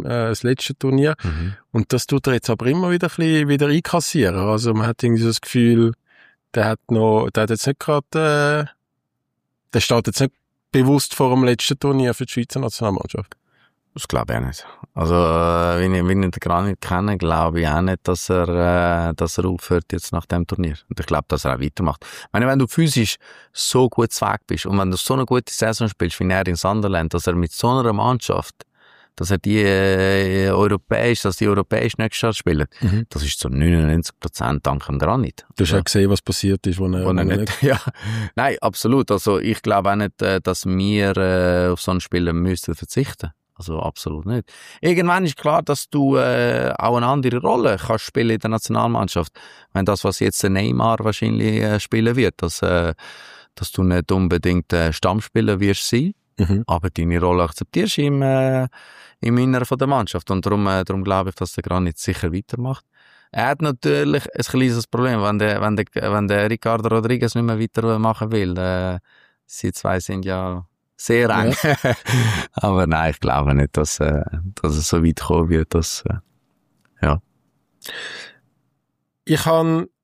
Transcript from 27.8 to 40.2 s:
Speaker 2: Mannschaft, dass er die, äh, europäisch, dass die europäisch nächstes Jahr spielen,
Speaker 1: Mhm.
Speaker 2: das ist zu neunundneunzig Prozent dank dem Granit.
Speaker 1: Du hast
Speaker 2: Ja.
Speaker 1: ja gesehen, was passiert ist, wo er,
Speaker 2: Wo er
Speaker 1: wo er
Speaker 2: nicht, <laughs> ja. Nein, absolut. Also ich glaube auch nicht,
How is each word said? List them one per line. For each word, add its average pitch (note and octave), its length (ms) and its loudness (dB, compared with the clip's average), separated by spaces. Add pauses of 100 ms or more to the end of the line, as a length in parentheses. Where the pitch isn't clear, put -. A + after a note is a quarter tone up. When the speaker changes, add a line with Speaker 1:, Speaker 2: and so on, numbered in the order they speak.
Speaker 2:
Mannschaft, G#2+ 640 -2 (600)
dass F2+ 160 -4
er G2 60 2
die, G2+ 220 0
äh, F#2+ 920 2
europäisch, G#2 720 0
dass F#2+ 160 -2
die G#2+ 100 0
europäisch G#2+ 520 0
nächstes A2 240 -4
Jahr A2+ 100 0
spielen, D2+ 360 -2 (120)
Speaker 1:
Mhm. G#2+ 300 0
Speaker 2:
das D2 120 -6
ist D2 160 -4
zu - 120 -4
neunundneunzig D#2+ 680 2
Prozent - 480 -4
dank C#2 200 -2
dem C#2+ 120 -4
Granit. G2+ 460 -2 (100)
Speaker 1:
Du G2+ 100 2
hast D#2+ 60 0
Speaker 2:
Ja. G2 60 2
Speaker 1:
ja F#2+ 60 2
gesehen, G2 260 2
was G2 140 2
passiert G2 440 0
ist, F2+ 120 -2
wo F#2+ 80 0
er, F#2 60 0
Speaker 2:
Wo F#2 40 0
er F#2 80 0
Speaker 1:
wo F#2 40 0
er F2+ 160 2
Speaker 2:
nicht, G2+ 280 0
<laughs> - 100 -4
ja. C3 160 2 (580)
Nein, B2 260 0
absolut. A#2 480 0
Also G2+ 280 2
ich G#2+ 220 -2
glaube G2+ 300 2
auch G2+ 60 2
nicht, G#2 260 -2